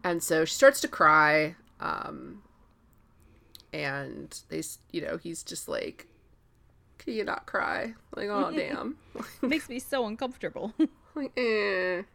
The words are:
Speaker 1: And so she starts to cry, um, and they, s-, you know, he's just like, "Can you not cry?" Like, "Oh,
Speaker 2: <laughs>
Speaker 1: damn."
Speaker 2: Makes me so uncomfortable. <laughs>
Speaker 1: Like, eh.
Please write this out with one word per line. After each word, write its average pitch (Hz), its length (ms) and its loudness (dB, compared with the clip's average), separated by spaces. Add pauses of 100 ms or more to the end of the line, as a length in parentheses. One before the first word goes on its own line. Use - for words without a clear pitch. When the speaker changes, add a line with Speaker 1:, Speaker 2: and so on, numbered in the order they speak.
Speaker 1:
And 170 200 -2
so 160 240 2
she - 80 -4
starts - 260 8
to - 80 -2
cry, 151 680 6 (240)
um, - 600 -8 (1300)
and 139 680 -8 (100)
they, 160 120 -6
s-, - 180 -10 (120)
you 165 120 -4
know, 160 160 -4
he's 165 240 -10
just - 260 -12
like, - 380 -6 (920)
"Can - 160 -8
you 208 100 -2
not - 220 -6
cry?" - 460 -2 (240)
Like, 202 140 -6
"Oh, 196 220 0
Speaker 2:
<laughs> - 40 -4
Speaker 1:
damn." - 400 -4 (460)
Speaker 2:
Makes 285 260 0
me 247 100 -8
so 254 280 -2
uncomfortable. 220 720 -6
<laughs> 311 100 4 (260)
Speaker 1:
Like, 277 240 -6
eh. 202 680 0 (100)